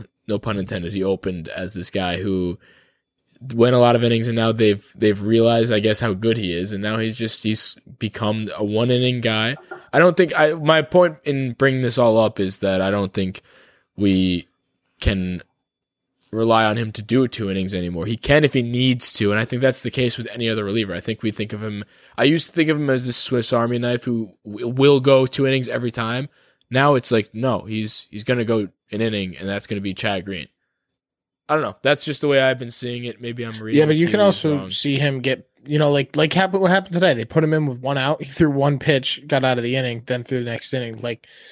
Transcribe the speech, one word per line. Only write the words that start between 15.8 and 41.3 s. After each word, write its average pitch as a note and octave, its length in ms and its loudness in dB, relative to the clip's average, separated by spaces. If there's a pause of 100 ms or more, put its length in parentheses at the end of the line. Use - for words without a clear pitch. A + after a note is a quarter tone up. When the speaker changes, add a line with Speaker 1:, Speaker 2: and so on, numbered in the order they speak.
Speaker 1:
rely A2+ 340 2
on G#2+ 120 0
him A2+ 160 -4
to - 80 -8
do B2+ 260 2
two A2 220 -6
innings F#2+ 240 -4
anymore. F2 320 -4
He A2+ 120 -4
can D3+ 260 4
if C#3+ 100 2
he C3 80 2
needs B2 520 0
to, G2+ 180 0
and G#2 80 2
I A2+ 60 -2
think B2 160 -6
that's C3 220 2
the A#2+ 80 -4
case B2 260 -2
with A2 160 -10
any A#2 160 -4
other A2 140 -2
reliever. G2+ 300 -2
I F2+ 80 -8
think A2 220 -6
we A2 80 -2
think G#2+ 220 -6
of G#2+ 100 -10
him, G#2 200 -8 (340)
I - 60 0
used D#3 240 2
to - 60 -16
think D#3 160 2
of D3+ 80 2
him D3 120 -2
as B2+ 160 0
this B2 120 -2
Swiss - 340 -2
Army A#2+ 280 0
knife B2 260 -2
who A2+ 260 -4 (140)
w-, G#2+ 240 -8
will C3+ 320 4
go C3 240 6
two C3+ 200 -2
innings C3 240 0
every A#2+ 220 -4
time. A#2+ 380 -4 (400)
Now C#3 260 4
it's B2 160 0
like, A2 220 0
no, A#2 320 -2
he's, A2 460 -6
he's G#2 120 -14
gonna A#2+ 220 0
go A2 240 0 (220)
an G#2 100 -4
inning, G2+ 360 -2
and F#2 120 -8
that's G2+ 180 -6
gonna G2+ 140 -6
be G2 120 -6
Chad G2 320 -4
Green. F#2 220 -8 (1040)
I D3+ 60 0
don't D#3 80 0
know. G2+ 180 -6
That's - 240 0
just D3 160 -6
the D3 80 0
way C#3 120 4
I've C3 180 2
been A#2+ 120 -10
seeing A#2+ 320 -8
it. A#2+ 160 -12
Maybe A#2+ 240 -8
I'm A2+ 180 -10
reading A2 180 2
Speaker 2:
Yeah, D#3 60 6
but D#3 120 2
you E3+ 80 4
Speaker 1:
tea E3 60 0
Speaker 2:
can G#3 100 2
Speaker 1:
leaves G3 240 4
Speaker 2:
also D3+ 120 0
Speaker 1:
wrong. F#2+ 140 -8
Speaker 2:
see C#3 260 -2
him C3+ 220 0
get, C3 300 -4 (160)
you D3+ 140 -2
know, D3 120 4
like, C#3 240 0
like D3+ 160 2
happen-, F#3+ 300 2
what F3+ 100 4
happened F#3+ 220 0
today. F3 200 4
They A2+ 120 -2
put D#3 180 0
him D#3 100 0
in D#3 120 0
with B2+ 140 -4
one C3+ 180 -4
out. C#3+ 260 -2
He C#3 80 -14
threw D#3+ 200 2
one C#3 280 2
pitch, C#3 480 0
got C#3 160 0
out B2+ 140 2
of A#2+ 80 -4
the B2 100 -2
inning, A#2+ 300 -4
then B2 180 -4
threw B2+ 160 -4
the A#2+ 100 -6
next A#2 240 -8
inning. A#2 260 -8
Like, A#2 280 -10 (240)